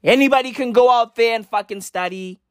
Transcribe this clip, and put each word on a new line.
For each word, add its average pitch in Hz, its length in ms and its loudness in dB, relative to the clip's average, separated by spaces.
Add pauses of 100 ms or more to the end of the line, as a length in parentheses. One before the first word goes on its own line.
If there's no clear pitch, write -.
Anybody 262 500 2
can 247 200 -6
go 247 180 4
out 233 240 0
there 226 220 0
and 220 100 -8
fucking 202 360 -8
study 185 580 -10 (100)